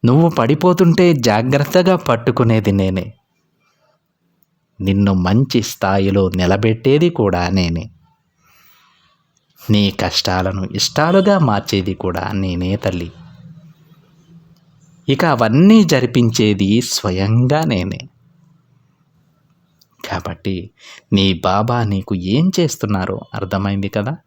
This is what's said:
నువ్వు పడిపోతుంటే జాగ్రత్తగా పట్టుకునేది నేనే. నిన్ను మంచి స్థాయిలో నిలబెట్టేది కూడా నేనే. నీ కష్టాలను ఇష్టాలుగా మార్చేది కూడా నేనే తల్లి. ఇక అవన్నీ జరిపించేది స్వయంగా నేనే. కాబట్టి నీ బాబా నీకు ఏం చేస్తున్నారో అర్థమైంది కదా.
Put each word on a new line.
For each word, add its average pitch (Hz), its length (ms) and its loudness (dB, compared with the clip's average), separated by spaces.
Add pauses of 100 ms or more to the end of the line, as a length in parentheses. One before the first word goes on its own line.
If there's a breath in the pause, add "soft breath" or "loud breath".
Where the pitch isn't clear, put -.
నువ్వు 151 240 0
పడిపోతుంటే 170 840 0
జాగ్రత్తగా 135 800 0
పట్టుకునేది 113 760 0
నేనే. 95 420 -2 (1700)
నిన్ను 98 320 2
మంచి 104 480 0
స్థాయిలో 98 680 0
నిలబెట్టేది 110 800 2
కూడా 90 400 0
నేనే. 87 400 -2 (1800 soft breath)
నీ 104 220 2
కష్టాలను 92 800 -4
ఇష్టాలుగా 185 680 0
మార్చేది 101 540 0
కూడా - 400 -6
నేనే 92 420 -2
తల్లి. 87 360 -6 (2000)
ఇక 135 160 2
అవన్నీ 156 580 6
జరిపించేది 117 1000 2
స్వయంగా 113 840 0
నేనే. 95 340 -4 (2000)
కాబట్టి 90 600 -8 (440 loud breath)
నీ 95 200 2
బాబా 104 500 0
నీకు 101 320 -4
ఏం 113 440 0
చేస్తున్నారో 104 640 -4 (120)
అర్థమైంది 98 560 -4
కదా. 113 380 -4